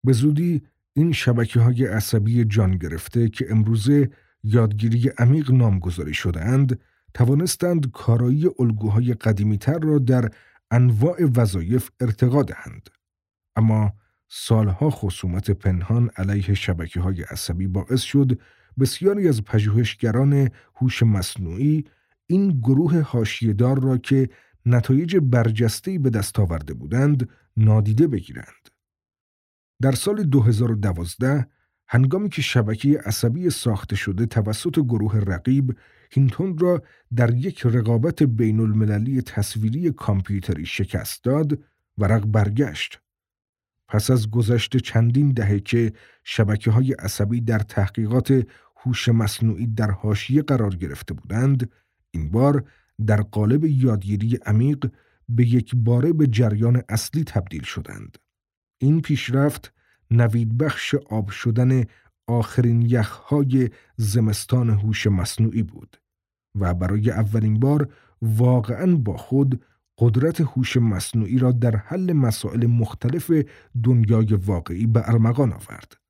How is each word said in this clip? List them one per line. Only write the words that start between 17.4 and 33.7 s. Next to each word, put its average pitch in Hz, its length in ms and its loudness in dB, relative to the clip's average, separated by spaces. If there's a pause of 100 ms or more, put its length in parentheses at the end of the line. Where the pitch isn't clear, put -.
باعث 95 340 -2
شد 135 400 0 (400)
بسیاری 185 480 0
از 113 160 0
پژوهشگران 117 1040 0 (240)
هوش - 280 -2
مصنوعی 107 840 0 (420)
این 180 340 0
گروه 143 400 2
حاشیه‌دار 120 800 0
را 131 180 0
که 131 300 0 (380)
نتایج 135 500 2
برجسته‌ای 120 840 0
به 131 120 0
دست 107 280 -4
آورده 82 360 -2
بودند، 123 540 -2 (280)
نادیده 107 500 4
بگیرند. - 640 -8 (1120)
در 135 100 4
سال 208 300 -2
دو 139 200 4
هزار 117 300 2
و - 20 0
دوازده، 104 720 -2 (420)
هنگامی 135 400 2
که 151 140 -6
شبکه 120 560 0
عصبی 123 520 -2
ساخته 104 460 -4